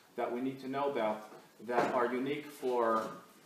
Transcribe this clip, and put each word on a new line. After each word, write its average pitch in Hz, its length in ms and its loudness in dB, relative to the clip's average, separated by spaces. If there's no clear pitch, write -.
that 120 140 0
we 123 120 -2
need 135 180 -2
to 131 80 -8
know 139 220 0
about - 400 0
that 123 280 2
are 123 180 2
unique 139 320 -2
for, 113 640 2